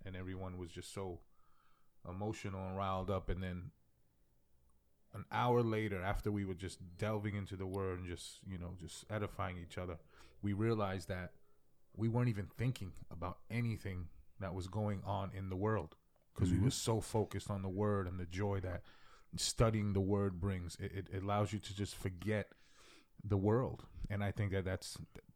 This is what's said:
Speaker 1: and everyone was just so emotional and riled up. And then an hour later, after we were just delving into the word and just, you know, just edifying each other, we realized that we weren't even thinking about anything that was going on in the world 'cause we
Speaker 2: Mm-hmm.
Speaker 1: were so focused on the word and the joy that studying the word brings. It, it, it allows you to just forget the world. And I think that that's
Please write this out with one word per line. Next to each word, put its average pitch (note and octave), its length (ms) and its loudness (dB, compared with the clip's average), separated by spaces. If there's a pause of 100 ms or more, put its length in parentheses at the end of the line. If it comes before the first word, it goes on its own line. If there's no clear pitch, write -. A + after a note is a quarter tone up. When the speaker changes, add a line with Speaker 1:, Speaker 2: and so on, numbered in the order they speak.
Speaker 1:
and F#2+ 100 -6
everyone F#2 440 -6
was E2+ 120 -6
just - 220 -10
so F#2 280 -6 (880)
emotional F#2+ 600 -4
and F#2+ 80 -4
riled F#2+ 340 0
up. F#2+ 200 0
And F2+ 120 -2
then F2+ 280 -4 (1400)
an G#2 180 -8
hour A#2+ 300 6
later, G#2+ 400 2
after G2+ 280 0
we G2+ 140 2
were F#2+ 100 -2
just F2 240 -6 (200)
delving G#2+ 360 0
into G2 220 -4
the F#2+ 100 -2
word F#2+ 320 0
and F2+ 100 -6
just, - 380 -8
you F#2+ 120 -4
know, F2 200 -6
just - 320 -10
edifying G2 480 -2
each E2+ 200 -10
other, F2+ 200 -4 (440)
we G2+ 100 2
realized G2+ 560 2
that F2+ 240 -6 (600)
we A2 140 2
weren't B2 200 4
even G2+ 180 0 (100)
thinking A2+ 360 -2 (180)
about F2 280 -6 (120)
anything G#2+ 580 -2 (320)
that F#2+ 140 -2
was F#2 140 -2
going G#2 360 0
on G2 300 -2
in F#2+ 160 -4
the F#2 60 -2
world G2+ 400 0 (380)
'cause F2 140 4
we F2+ 80 6
Speaker 2:
Mm-hmm. F#2 80 4
Speaker 1:
were C3 60 6
so A2+ 320 2
focused G2+ 480 0
on G2 120 0
the F#2+ 60 -2
word G2+ 400 2
and F2+ 100 -4
the F2+ 60 -2
joy G2 360 0
that F2+ 220 -2 (540)
studying A2 560 4
the G2 80 4
word G2 400 4
brings. F2+ 360 -2
It, G2 160 -4
it, G2 200 -6
it F#2+ 100 -2
allows G2+ 300 2
you G#2+ 60 -2
to F#2+ 180 -6
just G2+ 180 -2
forget G2 560 -2 (720)
the G#2 140 4
world. G#2 480 4 (240)
And G2+ 160 0
I G2 80 2
think G2+ 200 2
that F#2+ 120 2
that's F#2 320 -2 (400)